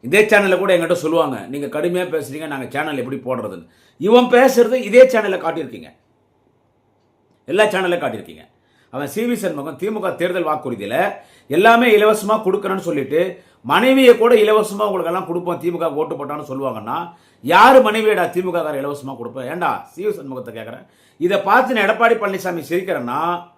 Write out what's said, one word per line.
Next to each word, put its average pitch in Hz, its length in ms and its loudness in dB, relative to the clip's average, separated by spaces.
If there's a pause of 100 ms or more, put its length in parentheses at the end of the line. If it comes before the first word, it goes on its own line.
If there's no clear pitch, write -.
இதே 156 180 2
சேனல்ல 202 360 4
கூட 190 140 0
என்கிட்ட 170 240 2
சொல்லுவாங்க, 156 400 0 (100)
நீங்க 143 220 -8
கடுமையா 175 380 -2
பேசுறீங்க, 151 400 -8
நாங்க 135 220 -8
சேனல் 143 340 -6
எப்படி 131 160 -8
போடுறதுன்னு. 107 480 -8 (340)
இவன் 233 300 4
பேசுறது 247 500 4
இதே 214 240 6
சேனல்ல 214 340 0
காட்டியிருக்கீங்க, 127 500 -8 (1600)
எல்லா 196 180 0
சேனல்ல 185 320 -2
காட்டியிருக்கீங்க. 90 460 -10 (480)
அவன் 139 180 -8
சி 214 140 -4
வி 240 120 -2
சண்முகம் 151 420 -6
தி 190 120 -4
மு 214 100 -6
க 185 140 -4
தேர்தல் 175 340 -4
வாக்குறுதியில 117 460 -6 (560)
எல்லாமே 226 400 4
இலவசமா 214 480 4
கொடுக்கறேன்னு 190 500 -4
சொல்லிட்டு, 151 320 -2 (460)
மனைவியை 240 480 6
கூட 233 220 4
இலவசமா 208 500 2
உங்களுக்கெல்லாம் 185 420 -4
கொடுப்போம் 170 320 -6
தி 165 100 -4
மு 170 80 -6
க 160 160 -4
ஓட்டு 151 200 -4
போட்டான்னு 147 340 -10
சொல்லுவாங்கன்னா, 131 480 -8 (480)
யாரு 220 380 8
மனைவியடா 214 480 0
தி 180 120 -4
மு 185 100 -4
க 170 60 -2
காரர் 151 240 -4
இலவசமா 139 320 -8
கொடுப்பேன்? 120 360 -12
ஏண்டா 160 240 -2 (140)
சி 170 140 -14
வி 208 120 -4
சண்முகத்தை 131 400 -12
கேட்கறேன். 113 300 -16 (360)
இதை 180 220 0
பார்த்து 240 340 2
நான் 202 120 0
எடப்பாடி 226 280 2
பழனிசாமி 185 520 -6
சிரிக்கிறேன்னா 151 520 -4 (380)